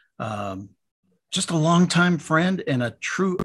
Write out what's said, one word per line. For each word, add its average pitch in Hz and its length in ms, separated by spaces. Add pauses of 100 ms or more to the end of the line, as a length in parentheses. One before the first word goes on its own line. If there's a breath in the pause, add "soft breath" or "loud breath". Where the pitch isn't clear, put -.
(180 soft breath)
Um, 104 520 (600)
just - 220
a 170 40
longtime 170 600
friend 170 480
and 131 160
a 117 80
true 185 540